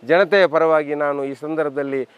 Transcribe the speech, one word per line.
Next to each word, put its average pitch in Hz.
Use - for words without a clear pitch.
ಜನತೆಯ 185
ಪರವಾಗಿ 156
ನಾನು 143
ಈ -
ಸಂದರ್ಭದಲ್ಲಿ 143